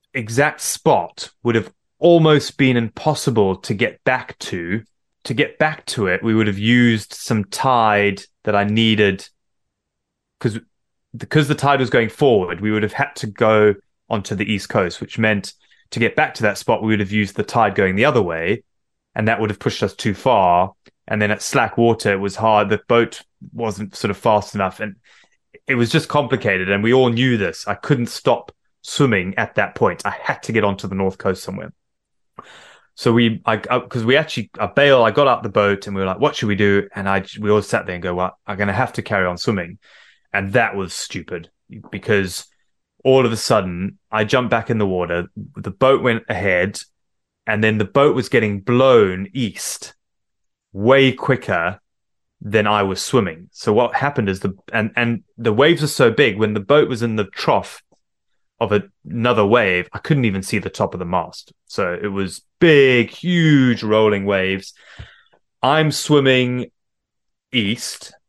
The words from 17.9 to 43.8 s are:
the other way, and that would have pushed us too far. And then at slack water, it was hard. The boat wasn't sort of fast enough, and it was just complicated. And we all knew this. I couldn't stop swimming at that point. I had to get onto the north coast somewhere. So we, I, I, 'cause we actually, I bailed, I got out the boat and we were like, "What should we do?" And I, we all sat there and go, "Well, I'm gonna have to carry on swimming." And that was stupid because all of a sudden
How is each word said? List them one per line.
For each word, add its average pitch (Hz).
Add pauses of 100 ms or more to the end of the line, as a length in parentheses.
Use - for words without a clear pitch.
the 113
other 143
way, 85 (520)
and 110
that 110
would 110
have 101
pushed -
us 101
too 107
far. 95 (360)
And 107
then 104
at 107
slack 120
water, 117
it 95
was 98
hard. 107
The 104
boat 117 (320)
wasn't 107
sort 104
of 95
fast 107
enough, 95
and 104 (680)
it 131
was 120
just 156
complicated. 110
And 101
we 117
all 127
knew 120
this. 92
I 104
couldn't 120
stop - (300)
swimming 98
at 110
that 101
point. 92
I 101
had -
to -
get 110
onto 98
the 95
north 95
coast 95
somewhere. 92 (1200)
So 120
we, 117
I, 110
I, 123
'cause 120
we 127
actually, 147 (100)
I 107
bailed, 135
I 110
got 143
out 117
the 113
boat 101
and 101
we 95
were 95
like, 92
"What 135
should 117
we 104
do?" 101
And 98
I, 98 (160)
we 104
all 104
sat 98
there 90
and 85
go, 90
"Well, 90 (100)
I'm 98
gonna 101
have 120
to 120
carry 98
on 87
swimming." 92 (560)
And 98
that 113
was 95
stupid - (420)
because 98 (580)
all 131
of 113
a 113
sudden 95 (120)